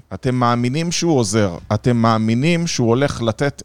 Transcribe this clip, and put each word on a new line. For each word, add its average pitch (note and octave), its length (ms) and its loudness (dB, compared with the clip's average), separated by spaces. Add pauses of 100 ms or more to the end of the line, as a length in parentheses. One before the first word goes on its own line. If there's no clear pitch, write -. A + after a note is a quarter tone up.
(140)
אתם B2+ 200 -4
מאמינים B2 580 0
שהוא E3 260 0
עוזר, G2+ 380 0 (180)
אתם A#2+ 220 0
מאמינים A#2 680 2
שהוא B2+ 220 0
הולך B2+ 340 0
לתת C#3 420 -2